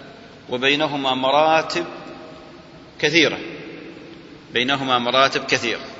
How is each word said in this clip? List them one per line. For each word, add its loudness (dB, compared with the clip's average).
وبينهما 0
مراتب 2
كثيرة، 4
بينهما 2
مراتب 2
كثيرة. -2